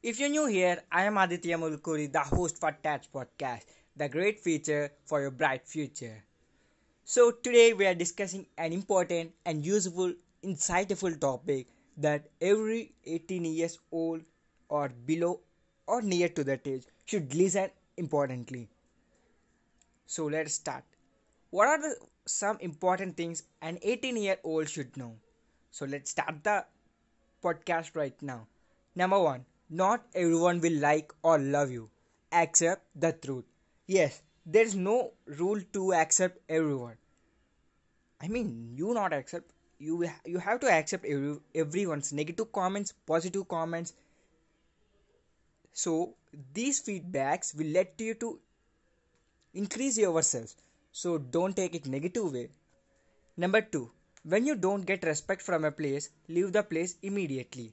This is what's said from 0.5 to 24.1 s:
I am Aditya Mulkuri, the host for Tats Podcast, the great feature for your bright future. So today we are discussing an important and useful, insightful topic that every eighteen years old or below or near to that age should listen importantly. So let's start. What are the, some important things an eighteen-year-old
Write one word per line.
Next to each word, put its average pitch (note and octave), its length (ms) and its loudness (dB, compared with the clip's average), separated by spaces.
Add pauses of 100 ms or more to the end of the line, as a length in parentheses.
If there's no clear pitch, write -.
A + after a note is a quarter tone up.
I F3 140 4
am G#3 120 0
Aditya E3+ 400 0
Mulkuri, D#3 540 -4
the D3+ 80 4
host D3+ 360 0
for D#3+ 140 0
Tats D3 420 -6
Podcast, B2+ 520 -8 (320)
the D3 120 -4
great F#3+ 300 0
feature D3 540 0 (140)
for D3 140 0
your C#3 120 -2
bright C3 340 0
future. A#2+ 560 -10 (800)
So A#3+ 300 6
today A#3 400 8
we G3+ 120 2
are F#3 120 4
discussing F3+ 500 -6 (120)
an E3 140 -4
important F3 600 0 (120)
and D#3 220 -2
useful, F#3 460 0 (320)
insightful F3+ 760 -2
topic C3+ 460 -2 (300)
that D3 320 0 (120)
every G#3+ 520 0 (120)
eighteen E3 400 -6
years E3 320 -2 (140)
old E3 300 -4 (480)
or C#3+ 200 -2 (160)
below E3+ 360 0 (480)
or A#3 120 0
near F3 280 2
to E3 160 -2
that C3+ 200 -4
age C3 200 -6 (220)
should D3 280 -4
listen F#3+ 360 2 (260)
importantly. C3 720 -4 (1400)
So D#3+ 200 -6
let's D3+ 280 -4
start. C3 300 -8 (680)
What G3+ 160 6
are D4 140 4
the, D4+ 160 -4 (280)
some G#3 360 -2
important F3+ 560 0
things E3+ 260 -6 (200)
an E3 200 -8
eighteen-year-old G3+ 840 -2